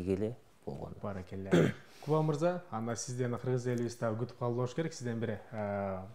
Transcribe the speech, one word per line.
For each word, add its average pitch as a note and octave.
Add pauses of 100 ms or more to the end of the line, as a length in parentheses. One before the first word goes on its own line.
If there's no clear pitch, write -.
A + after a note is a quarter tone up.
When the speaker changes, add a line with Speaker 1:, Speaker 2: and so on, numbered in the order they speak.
(140)
Speaker 1:
эле G#2+ (260)
болгон. D#2+
Speaker 2:
Баракелде. F#2+
<clears throat> - (300)
Куба D#3
мырза, D#3+
анда A2+
сизден B2
кыргыз B2+
элибиз A#2+
дагы A#2
күтүп -
калды A#2+
болуш B2
керек. D#3+
Сизден A#2+
бир, A2 (120)
э, G2+ (160)